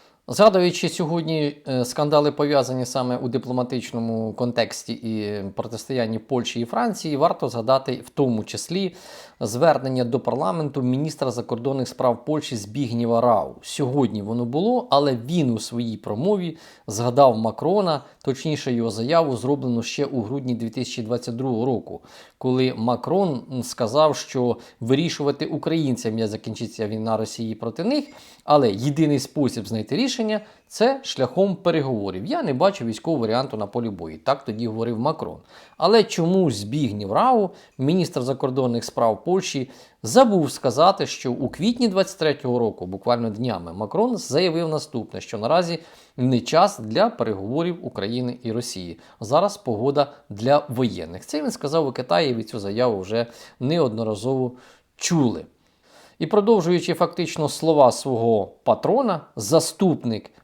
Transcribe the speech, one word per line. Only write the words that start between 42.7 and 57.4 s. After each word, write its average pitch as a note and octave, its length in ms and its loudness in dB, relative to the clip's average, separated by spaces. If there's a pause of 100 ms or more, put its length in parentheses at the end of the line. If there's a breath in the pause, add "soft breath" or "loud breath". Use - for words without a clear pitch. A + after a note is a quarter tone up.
буквально A#2 440 0
днями, G2+ 420 -4
Макрон F3+ 440 -2
заявив E3 520 0
наступне, A#2+ 520 -6
що - 180 -10
наразі E3 400 0 (380 loud breath)
не B2+ 240 2
час F#3 380 4
для B2+ 320 0
переговорів B2 760 -4
України B2 560 -6
і A2+ 100 -4
Росії. F#2 460 -8 (220 loud breath)
Зараз D#3 360 2
погода C3+ 560 0 (160 loud breath)
для B2 400 2
воєнних. F#2+ 580 -4
Це D4+ 160 -6
він B3+ 80 -4
сказав D3+ 360 -2
у B2+ 60 -4
Китаї, D3 420 0
ви A2+ 100 -4
цю - 140 -10
заяву G#2 420 0
вже A2+ 260 -2 (340 loud breath)
неодноразово B2 920 0 (440 loud breath)
чули. A#2+ 480 2 (760 soft breath)
І E3 80 -2
продовжуючи F3+ 680 4
фактично E3+ 540 -2